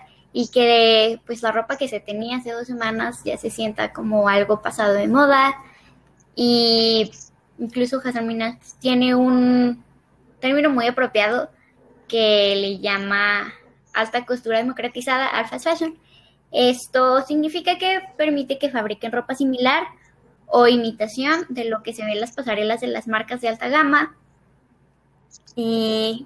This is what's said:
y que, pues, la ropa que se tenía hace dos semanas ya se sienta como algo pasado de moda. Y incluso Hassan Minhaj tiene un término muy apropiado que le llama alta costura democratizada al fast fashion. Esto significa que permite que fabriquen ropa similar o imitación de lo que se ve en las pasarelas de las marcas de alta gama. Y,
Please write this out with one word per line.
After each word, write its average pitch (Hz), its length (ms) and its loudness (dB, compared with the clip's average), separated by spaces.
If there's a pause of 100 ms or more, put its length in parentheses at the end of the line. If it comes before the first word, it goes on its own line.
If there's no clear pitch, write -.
(320)
y 240 180 -2
que, 226 760 4
pues, 233 160 -10
la 226 100 0
ropa 226 260 -4
que 269 100 -4
se 208 120 -8
tenía 226 380 -8
hace 240 140 -8
dos 240 160 -10
semanas 233 580 -6
ya 233 120 -4
se 226 120 -6
sienta 214 420 -4
como 214 380 0
algo 202 320 2
pasado 208 320 0
de 202 140 0
moda. 277 480 4 (800)
Y 226 760 2 (480)
incluso 247 440 -4
Hassan 240 240 -6
Minhaj 226 300 -6 (220)
tiene 254 340 2
un 247 720 2 (560)
término 294 300 2
muy 240 180 0
apropiado 240 640 0 (560)
que 208 480 2
le 196 240 -4
llama 202 720 0 (400)
alta 226 320 -2
costura 226 340 -4
democratizada 254 680 -4
al 226 200 -4
fast 254 180 -10
fashion. 320 340 -2 (520)
Esto 254 720 2
significa 311 520 -2
que 370 220 0 (180)
permite 285 400 -2
que 277 140 -4
fabriquen 214 400 -6
ropa 247 240 -6
similar 262 480 2 (640)
o 240 200 6
imitación 247 840 0
de 247 160 -8
lo 220 180 -4
que 226 100 -10
se 220 120 -10
ve 214 80 -4
en 208 80 -4
las 233 100 -6
pasarelas 220 500 -2
de 247 60 -6
las 233 200 -6
marcas 220 340 -4
de 233 80 -2
alta 233 200 -6
gama. 294 460 2 (1400)
Y, 226 720 -2